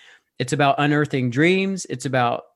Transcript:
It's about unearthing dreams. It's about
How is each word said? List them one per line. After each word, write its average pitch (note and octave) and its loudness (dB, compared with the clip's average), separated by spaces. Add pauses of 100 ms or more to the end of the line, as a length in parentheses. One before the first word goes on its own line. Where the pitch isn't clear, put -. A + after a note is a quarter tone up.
(380)
It's B2+ -4
about C#3+ 2
unearthing C#3+ 0
dreams. F#3 0
It's B2+ -8
about B2 -2 (120)